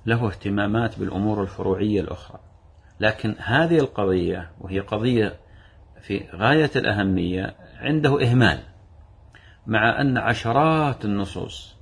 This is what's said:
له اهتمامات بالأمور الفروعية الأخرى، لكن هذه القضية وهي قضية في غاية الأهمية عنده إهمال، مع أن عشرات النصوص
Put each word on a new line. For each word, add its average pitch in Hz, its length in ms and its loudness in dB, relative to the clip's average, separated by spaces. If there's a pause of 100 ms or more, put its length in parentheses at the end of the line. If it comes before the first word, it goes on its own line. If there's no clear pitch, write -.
له 117 220 0
اهتمامات 101 720 -2
بالأمور 104 420 -2
الفروعية 98 600 -2
الأخرى، - 380 -12 (600)
لكن 107 400 0
هذه 160 400 2
القضية 90 720 0 (100)
وهي 95 200 -6
قضية 110 540 0 (680)
في - 220 -6 (120)
غاية 139 400 2
الأهمية 95 800 0 (240)
عنده 139 520 2
إهمال، 107 280 4 (1080)
مع 110 340 2
أن 135 160 2
عشرات 131 880 0
النصوص 101 760 -6